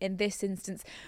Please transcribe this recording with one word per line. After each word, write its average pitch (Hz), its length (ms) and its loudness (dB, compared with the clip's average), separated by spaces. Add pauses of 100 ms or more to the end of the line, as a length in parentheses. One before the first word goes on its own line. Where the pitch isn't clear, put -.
in 190 160 2
this 208 260 2
instance 196 400 0 (240)